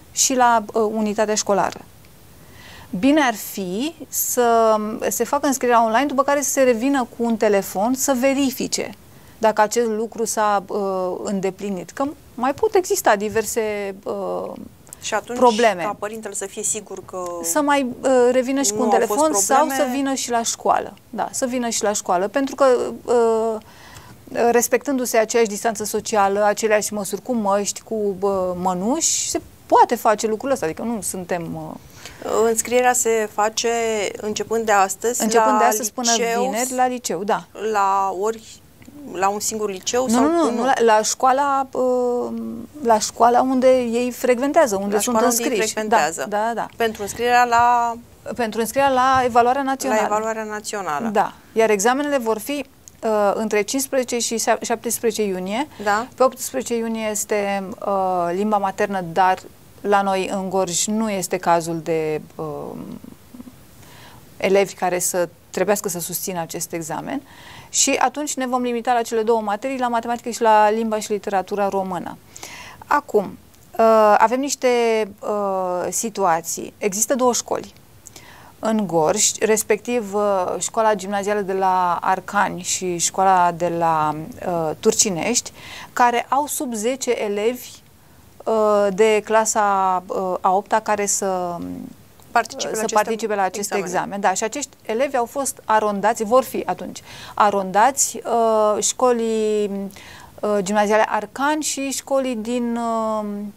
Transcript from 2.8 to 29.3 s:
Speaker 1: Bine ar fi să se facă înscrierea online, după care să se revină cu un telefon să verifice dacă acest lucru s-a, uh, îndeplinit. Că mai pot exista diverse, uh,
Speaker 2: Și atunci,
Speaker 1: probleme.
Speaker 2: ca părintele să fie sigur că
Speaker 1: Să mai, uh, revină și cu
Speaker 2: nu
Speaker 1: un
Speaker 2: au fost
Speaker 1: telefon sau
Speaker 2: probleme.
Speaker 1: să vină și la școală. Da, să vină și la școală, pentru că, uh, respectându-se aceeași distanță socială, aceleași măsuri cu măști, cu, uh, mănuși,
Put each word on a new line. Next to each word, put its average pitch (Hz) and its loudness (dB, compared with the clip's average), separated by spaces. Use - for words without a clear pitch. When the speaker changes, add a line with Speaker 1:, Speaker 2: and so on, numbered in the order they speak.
Speaker 1:
Bine 277 4
ar 240 2
fi 202 -6
să 226 2
se 226 -2
facă 285 -2
înscrierea 240 4
online, 226 2
după 277 2
care 285 0
să 262 -2
se 277 2
revină 254 2
cu 233 -2
un 233 0
telefon 208 0
să 269 0
verifice 269 0
dacă 214 2
acest 226 2
lucru 220 -4
s-a, 208 0
uh, 190 -4
îndeplinit. 190 -4
Că - -4
mai 254 -2
pot 427 0
exista 349 2
diverse, 208 -2
uh, 185 -6
Speaker 2:
Și - -6
atunci, 233 -6
Speaker 1:
probleme. 226 4
Speaker 2:
ca 208 -4
părintele 214 -8
să 196 -8
fie 202 -10
sigur 196 -8
că 185 -8
Speaker 1:
Să 226 0
mai, 285 2
uh, 269 2
revină 262 2
și 277 0
cu 214 0
Speaker 2:
nu 214 2
Speaker 1:
un 220 2
Speaker 2:
au 196 6
fost 226 2
Speaker 1:
telefon 208 2
sau 262 2
Speaker 2:
probleme. 277 2
Speaker 1:
să 262 0
vină 269 -2
și 254 -6
la 233 0
școală. - 0
Da, 196 -4
să - -4
vină 240 -4
și 220 -4
la 208 0
școală, 190 -2
pentru 269 -4
că, 285 2
uh, 226 2
respectându-se 247 0
aceeași 226 2
distanță 214 -4
socială, 208 0
aceleași 208 2
măsuri 196 -6
cu 254 -4
măști, 202 0
cu, - -8
uh, 202 2
mănuși, 185 0